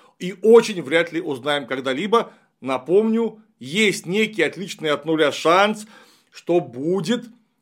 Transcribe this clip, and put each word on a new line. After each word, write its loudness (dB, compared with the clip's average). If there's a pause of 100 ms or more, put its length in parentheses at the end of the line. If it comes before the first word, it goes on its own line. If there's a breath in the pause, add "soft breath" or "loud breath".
(180 soft breath)
и -8
очень 6
вряд -2
ли -6
узнаем -4
когда-либо. -2 (300 loud breath)
Напомню, -2 (160)
есть -2
некий -2
отличный -4
от -2
нуля 2
шанс, 2 (440 loud breath)
что -2
будет -4 (360)